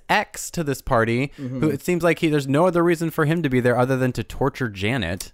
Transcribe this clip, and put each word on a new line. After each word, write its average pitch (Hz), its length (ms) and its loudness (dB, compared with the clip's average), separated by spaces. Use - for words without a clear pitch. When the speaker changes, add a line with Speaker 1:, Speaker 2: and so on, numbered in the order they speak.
Speaker 1:
ex - 420 -2
to 170 120 -4
this 139 180 -4
party, 120 560 0
Speaker 2:
Mm-hmm. 131 240 -8
Speaker 1:
who 151 80 2
it 139 140 -4
seems 175 200 0
like 165 160 2
he, 165 100 2
there's 143 180 0
no 143 180 2
other 175 180 2
reason 170 280 0
for 156 140 0
him 165 180 0
to 143 60 0
be 127 100 2
there 120 180 4
other 127 180 2
than 127 180 0
to 113 100 -6
torture - 460 -4
Janet. 98 640 -4